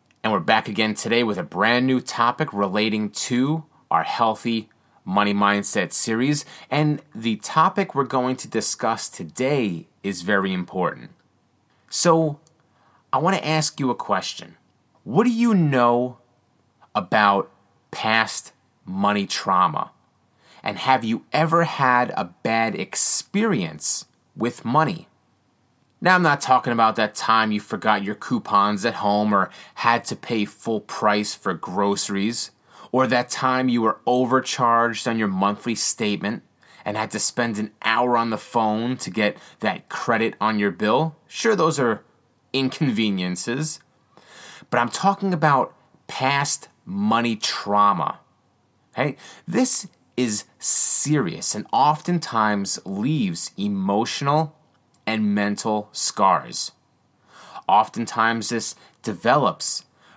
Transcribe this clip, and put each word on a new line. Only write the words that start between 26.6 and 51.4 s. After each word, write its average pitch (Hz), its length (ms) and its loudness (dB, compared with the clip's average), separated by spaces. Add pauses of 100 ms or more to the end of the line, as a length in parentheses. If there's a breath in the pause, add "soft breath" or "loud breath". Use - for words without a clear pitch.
about 113 220 4
that 107 220 0
time 110 340 2
you 104 80 0
forgot 104 460 -2
your 104 100 -4
coupons 104 720 0
at 113 100 0
home 104 400 0
or 95 160 2 (240 loud breath)
had 117 300 2
to - 100 -6
pay 110 300 -2
full 110 340 -4
price 104 560 -2
for - 180 -4
groceries, 98 1000 -2 (400 loud breath)
or 127 160 2
that 123 200 0
time 131 400 0
you 120 140 2
were 110 240 0
overcharged 120 1000 2
on 113 100 0
your 110 80 2
monthly 101 480 0
statement 104 720 -2 (400 loud breath)
and 104 120 -4
had 110 140 -4
to 107 80 -4
spend 117 400 -2
an 107 140 -8 (100)
hour 120 340 2
on 117 140 0
the 107 80 -2
phone 113 600 -2
to - 120 -8
get 104 260 0 (220 loud breath)
that 95 300 -4
credit 113 520 -2
on 107 200 0
your 101 100 2
bill. 113 460 0 (100)
Sure, 220 300 0
those 160 240 2
are 117 240 0 (480)
inconveniences, 117 1300 -2 (880 loud breath)
but 120 80 2
I'm 120 120 2
talking 196 440 0
about 147 400 2 (320)
past 143 640 -2 (160)
money 107 500 0
trauma. 101 840 0 (760)
Hey, 135 220 -2 (300 loud breath)
this 233 420 0 (280)
is 110 280 -2 (140)
serious - 960 0